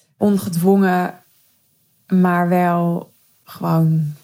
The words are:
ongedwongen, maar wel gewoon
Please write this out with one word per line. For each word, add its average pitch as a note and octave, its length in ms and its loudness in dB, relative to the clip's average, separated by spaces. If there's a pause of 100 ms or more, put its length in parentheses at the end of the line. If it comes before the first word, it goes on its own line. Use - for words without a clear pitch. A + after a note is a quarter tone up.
(180)
ongedwongen, F#3+ 960 0 (920)
maar F3 420 0
wel F3 640 -2 (320)
gewoon D#3+ 800 -2